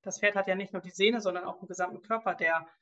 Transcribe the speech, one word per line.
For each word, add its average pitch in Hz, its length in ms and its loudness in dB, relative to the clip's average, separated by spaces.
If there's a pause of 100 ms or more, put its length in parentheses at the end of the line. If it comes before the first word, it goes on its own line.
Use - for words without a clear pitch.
das - 200 -8
Pferd 208 140 4
hat 196 120 2
ja 185 80 2
nicht 196 160 -6
nur 180 100 -4
die 180 100 -14
Sehne, 220 280 4
sondern 180 240 -2
auch 185 160 -8
einen 185 80 -14
gesamten 175 340 -4
Körper, 220 340 -2
der 165 300 2 (160)